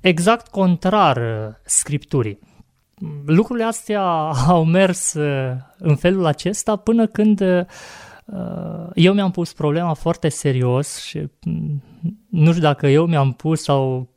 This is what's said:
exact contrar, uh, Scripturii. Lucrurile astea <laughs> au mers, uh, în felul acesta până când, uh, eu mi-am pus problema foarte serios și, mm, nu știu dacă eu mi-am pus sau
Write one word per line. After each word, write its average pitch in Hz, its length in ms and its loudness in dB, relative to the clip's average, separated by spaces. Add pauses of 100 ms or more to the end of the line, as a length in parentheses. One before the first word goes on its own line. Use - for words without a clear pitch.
exact 185 480 2
contrar, 185 680 2
uh, 110 380 -4 (100)
Scripturii. 131 720 -4 (840)
Lucrurile 220 400 2
astea 214 380 -4 (280)
<laughs> 143 240 2
au 165 100 4
mers, 180 500 2
uh, 139 380 -2 (260)
în 147 180 2
felul 180 300 2
acesta 190 500 -2
până 226 300 2
când, 214 340 2
uh, 185 200 2 (1300)
eu 175 200 4
mi-am 196 160 0
pus 175 220 -6
problema 156 420 -2
foarte 165 340 -4
serios 131 720 -2
și, 156 200 -10 (220)
mm, 156 380 -6 (480)
nu 165 200 4
știu 170 120 0
dacă 147 240 2
eu 147 200 4
mi-am 139 260 2
pus 156 300 -2
sau 131 540 -2